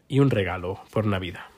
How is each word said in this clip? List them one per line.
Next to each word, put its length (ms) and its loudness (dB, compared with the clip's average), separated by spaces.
y 120 2
un 100 6
regalo 500 -2
por 160 0
Navidad. 380 -4